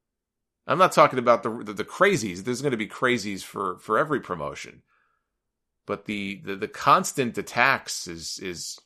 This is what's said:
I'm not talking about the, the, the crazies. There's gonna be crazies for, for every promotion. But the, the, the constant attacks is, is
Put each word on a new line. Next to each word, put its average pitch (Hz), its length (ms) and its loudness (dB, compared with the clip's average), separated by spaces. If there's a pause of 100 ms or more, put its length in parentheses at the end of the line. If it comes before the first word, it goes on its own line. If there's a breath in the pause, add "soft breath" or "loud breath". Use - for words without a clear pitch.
(680)
I'm 147 120 0
not 180 140 6
talking 147 260 6
about 117 240 4
the, 117 80 -2
the, 110 240 -8
the 101 100 -4
crazies. 110 600 0
There's 123 180 -4
gonna 131 160 0
be 107 100 -4
crazies 107 540 -2
for, 95 360 -6
for 107 200 0
every 151 220 0
promotion. 73 600 -8 (1040)
But 101 220 -6
the, 98 360 -4
the, 98 140 -6
the 104 120 -6
constant 143 680 0
attacks - 720 0
is, 82 360 -12
is 85 440 -10